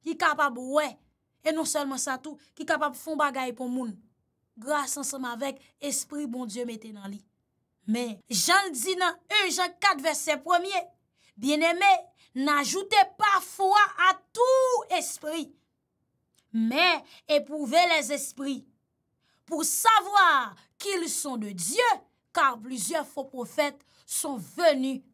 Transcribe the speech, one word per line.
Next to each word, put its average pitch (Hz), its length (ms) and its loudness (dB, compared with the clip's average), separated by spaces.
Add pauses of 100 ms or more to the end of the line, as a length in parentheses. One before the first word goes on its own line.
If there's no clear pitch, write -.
ki 311 160 -4
kapab 294 400 0
wè, 269 320 -2 (540)
e 311 80 2
non 320 160 -2
sèlman 269 340 -4
sa 254 160 -4
tou, 302 220 -16 (160)
ki 320 100 -10
kapab 294 300 0
f - 160 -14
on 302 80 -4
bagay 262 340 0
pou 247 160 -8
moun, 240 240 -4 (640)
gras 277 400 -4
ansanm 269 300 -8
avèk 269 320 -6 (200)
espri 285 460 -6
Bondye 240 380 -8
mete 220 280 -12
nan 196 200 -14
li." 202 80 -14 (680)
Men 226 300 -2 (100)
jan 359 400 2
l 302 80 -8
di 359 240 -4
nan 349 160 0 (320)
jan 359 320 -2
kat 359 240 2
vèsè 302 400 0
premye: 359 360 0 (580)
"Byenneme, 330 540 2 (440)
n'ajoute 294 640 2 (160)
pa 392 240 2
fwa 392 400 2 (280)
a 381 40 4 (200)
tout 508 680 2
espri, 311 500 -6 (1040)
men 294 500 2 (240)
epwouve 294 540 2 (140)
les 277 180 0
espri 277 480 -6 (880)
pou 330 160 -2
savwa 359 920 4 (240)
ki 392 220 -4
l 339 80 -4
sont 254 320 -6
de 208 120 -8
dye, 277 380 0 (440)
ka 240 260 2
plizyè 254 480 -6
fo 277 160 -10
pwofèt 277 560 -4 (260)
sont 285 300 -6
veni 262 680 0 (120)